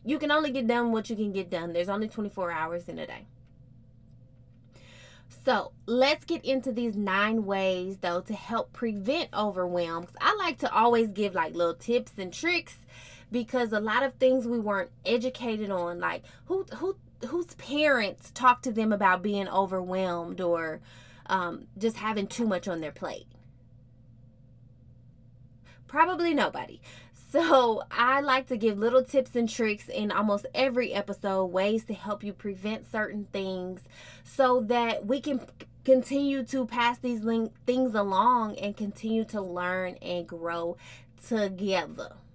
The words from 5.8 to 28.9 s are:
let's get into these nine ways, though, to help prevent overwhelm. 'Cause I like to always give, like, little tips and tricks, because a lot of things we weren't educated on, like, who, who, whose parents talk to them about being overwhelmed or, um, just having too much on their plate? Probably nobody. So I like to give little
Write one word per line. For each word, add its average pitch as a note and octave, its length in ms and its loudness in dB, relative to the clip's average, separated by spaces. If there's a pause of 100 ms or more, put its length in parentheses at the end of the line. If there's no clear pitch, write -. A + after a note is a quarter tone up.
let's C4 380 2
get - 220 -4
into C4 260 0
these A3+ 240 -2
nine G#3 500 0
ways, F#3+ 520 -2
though, F3 240 -2
to G#3+ 120 -8
help - 380 -4
prevent A3+ 640 -2
overwhelm. F3 720 -2
'Cause - 160 -20
I E4+ 140 4
like F4+ 240 -4
to - 140 -2
always A3+ 360 6
give, G3 260 -2
like, D#3+ 200 -2
little E3+ 180 2
tips A#3+ 440 -2
and F#3 140 -8
tricks, E4+ 460 -2 (540)
because A#3 420 0
a G#3 80 2
lot A3 200 0
of C4+ 120 0
things B3+ 340 4
we A#3 120 0
weren't G3+ 320 -2 (140)
educated A3+ 640 -2
on, F3 300 -2
like, F3 240 -4 (220)
who, F#4+ 180 0 (120)
who, F4+ 200 -4 (320)
whose E4+ 280 -4
parents C4 760 0
talk B3 300 4
to B3+ 100 -4
them A3 220 2
about F#3 280 4
being G3+ 280 -2
overwhelmed F#3 880 0
or, E3 400 0 (460)
um, F3 420 -2 (100)
just A3 200 0
having G#3 300 -2
too A#3 200 -2
much F#3 180 0
on E3+ 140 -4
their D3 140 -8
plate? - 340 -10 (2500)
Probably E4+ 480 2
nobody. - 460 -2 (340)
So C4+ 760 4
I B3+ 300 4
like C4+ 280 2
to B3+ 100 -2
give G#3 200 2
little A#3+ 260 6